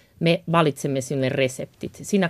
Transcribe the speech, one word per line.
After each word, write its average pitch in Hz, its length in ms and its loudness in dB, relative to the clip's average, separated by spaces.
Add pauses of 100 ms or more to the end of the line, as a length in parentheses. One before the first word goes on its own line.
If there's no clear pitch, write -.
(200)
Me 165 320 2
valitsemme 151 500 2
sinulle 131 280 -2
reseptit. 131 720 -4
Sinä 180 280 0